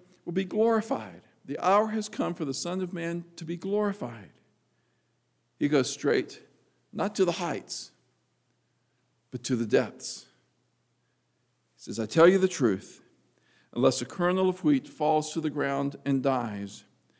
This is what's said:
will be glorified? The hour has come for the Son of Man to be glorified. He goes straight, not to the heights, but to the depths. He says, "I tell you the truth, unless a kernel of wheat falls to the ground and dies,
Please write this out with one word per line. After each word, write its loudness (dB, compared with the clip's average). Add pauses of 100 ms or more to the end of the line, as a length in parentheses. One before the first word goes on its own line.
(260)
will -6
be 0
glorified? 0 (240)
The -8
hour 4
has -4
come -4
for -6
the -4
Son -4
of -6
Man -6 (100)
to -14
be -6
glorified. -4 (1300)
He 2
goes 2
straight, 0 (500)
not -4
to 4
the 2
heights, -6 (1400)
but -10
to 0
the 0
depths. 0 (1500)
He -20
says, -8
"I -2
tell 8
you 8
the 4
truth, 0 (720)
unless 4
a -6
kernel 0
of -2
wheat 2
falls 0
to -6
the 0
ground -2
and 0
dies, -2 (360)